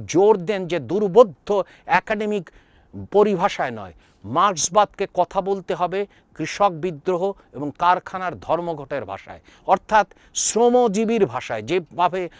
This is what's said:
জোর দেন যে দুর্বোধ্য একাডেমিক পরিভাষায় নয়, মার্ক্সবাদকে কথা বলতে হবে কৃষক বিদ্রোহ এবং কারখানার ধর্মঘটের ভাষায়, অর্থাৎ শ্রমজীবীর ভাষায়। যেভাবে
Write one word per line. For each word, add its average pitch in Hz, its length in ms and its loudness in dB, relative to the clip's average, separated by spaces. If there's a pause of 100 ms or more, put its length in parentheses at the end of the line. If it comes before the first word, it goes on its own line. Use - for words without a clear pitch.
জোর 202 300 6
দেন 185 300 -4
যে 165 120 -2
দুর্বোধ্য 190 840 2 (220)
একাডেমিক 208 640 -2 (640)
পরিভাষায় 190 600 2
নয়, 101 220 -12 (320)
মার্ক্সবাদকে 180 880 0
কথা 180 280 -2
বলতে 190 340 -4
হবে 185 320 -4 (280)
কৃষক 190 360 0
বিদ্রোহ 175 640 -4 (200)
এবং 139 260 -8
কারখানার 180 600 -2
ধর্মঘটের 147 640 -6
ভাষায়, 90 360 -14 (240)
অর্থাৎ 202 420 2 (260)
শ্রমজীবীর 226 920 2
ভাষায়। 120 360 -6
যেভাবে 170 680 -2 (100)